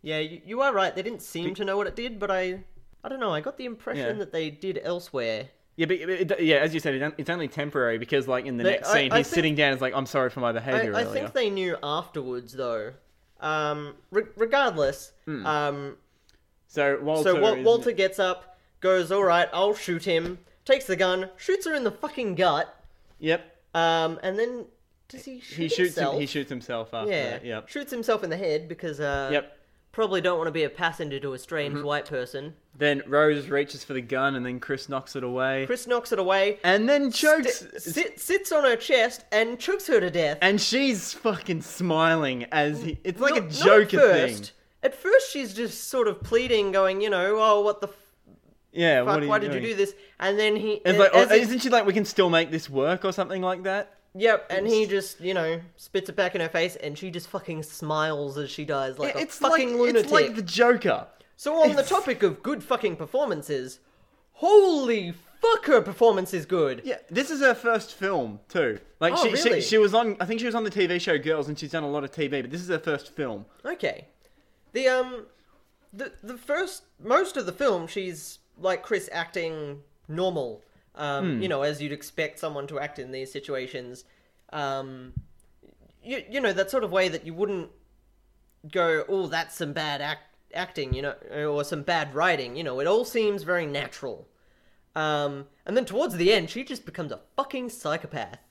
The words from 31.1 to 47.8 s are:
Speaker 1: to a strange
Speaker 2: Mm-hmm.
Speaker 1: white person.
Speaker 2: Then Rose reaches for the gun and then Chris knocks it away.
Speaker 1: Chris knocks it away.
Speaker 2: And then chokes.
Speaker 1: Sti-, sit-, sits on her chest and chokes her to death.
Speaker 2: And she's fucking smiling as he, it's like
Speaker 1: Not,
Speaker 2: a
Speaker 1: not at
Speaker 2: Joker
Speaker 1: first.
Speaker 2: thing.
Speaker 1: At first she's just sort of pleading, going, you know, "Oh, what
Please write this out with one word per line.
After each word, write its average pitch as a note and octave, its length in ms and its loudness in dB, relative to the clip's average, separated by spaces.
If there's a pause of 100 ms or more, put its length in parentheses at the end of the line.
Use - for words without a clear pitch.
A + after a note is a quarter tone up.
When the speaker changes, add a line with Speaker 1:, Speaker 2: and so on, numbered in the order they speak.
Speaker 1:
to C#3 120 -6
a B2+ 60 -8
strange D3 380 -6
Speaker 2:
Mm-hmm. D3 100 -6
Speaker 1:
white D3 180 -2
person. C#3+ 500 -8 (220)
Speaker 2:
Then C#3+ 300 2
Rose C#3+ 420 4
reaches C#3 360 -2
for C#3 100 -10
the B2+ 80 -4
gun C3+ 320 0
and B2 100 -4
then B2 160 -6
Chris C3+ 300 -6
knocks C3+ 260 -6
it B2+ 80 -6
away. C3 400 -2
Speaker 1:
Chris A#3+ 220 -4
knocks A#3+ 260 0
it G3+ 60 0
away. G3 440 2
Speaker 2:
And G3+ 240 4
then C#4 240 4
chokes. D4+ 540 2 (140)
Speaker 1:
Sti-, - 0 -
sit-, - 420 -4
sits F#4+ 320 -2
on D4+ 120 4
her A#3+ 120 4
chest A#3 560 2
and A3+ 260 0
chokes F#4+ 280 -4
her B3 140 6
to F3+ 100 0
death. D#3 320 0
Speaker 2:
And G3 180 4
she's B3 540 0
fucking F3 480 -2
smiling D#3+ 880 0
as D3+ 300 0
he, D#3+ 220 -6
it's F#3 160 -4
like C#4+ 160 2
Speaker 1:
Not, A3 60 2
Speaker 2:
a F3 40 -8
Speaker 1:
not D#3 60 -8
at - 120 -2
Speaker 2:
Joker G#3 360 8
Speaker 1:
first. C3 440 6
Speaker 2:
thing. - 80 -16 (300)
Speaker 1:
At C#4 120 0
first B4 360 4
she's A#3+ 240 -6
just A3 340 -6
sort A#3+ 200 0
of G3 140 -4
pleading, A3+ 500 2
going, F#3+ 280 2
you G#3+ 80 0
know, G3 320 2
"Oh, G#3+ 220 4
what G3+ 180 0